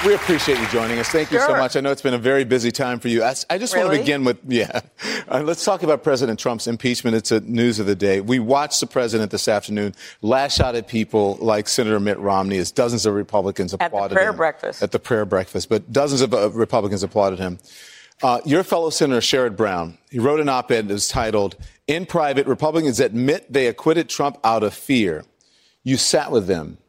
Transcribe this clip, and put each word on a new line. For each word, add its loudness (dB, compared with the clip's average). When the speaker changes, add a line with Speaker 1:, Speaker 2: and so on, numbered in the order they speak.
Speaker 1:
we 6
appreciate 0
you -4
joining -2
us. -4
Thank 0
you 2
so 2
Speaker 2:
Sure. 2
Speaker 1:
much. 0
I 2
know -2
it's -4
been 0
a -2
very 2
busy 0
time -2
for -4
you. 2
I 2
s-, -8
I 0
just -4
wanna 2
Speaker 2:
Really? 2
Speaker 1:
begin 0
with, 2
<laughs> -16
yeah. 0
Uh, 0
let's -2
talk 0
about 2
President 2
Trump's -4
impeachment. 0
It's 0
a 4
news 0
of -2
the 2
day. 2
We 0
watched 0
the -2
president 0
this -4
afternoon -2
lash 0
out 0
at -6
people 0
like 0
Senator 0
Mitt 0
Romney 0
as -2
dozens 0
of 2
Republicans -2
Speaker 2:
At -10
the 0
Speaker 1:
applauded -4
Speaker 2:
prayer 2
Speaker 1:
him -6
Speaker 2:
breakfast. -4
Speaker 1:
at -2
the -2
prayer 0
breakfast, -2
but -2
dozens 2
of, 2
uh, 2
Republicans 0
applauded 0
him. -6
Uh, 2
your 2
fellow 0
Senator 2
Sherrod 0
Brown, -2
he -6
wrote 2
an 0
op-ed 0
that -2
was -4
titled, 0
"In -2
Private, 0
Republicans 0
Admit 0
They 2
Acquitted 0
Trump -4
Out 2
of 0
Fear." 0
You 0
sat 0
with 2
them -4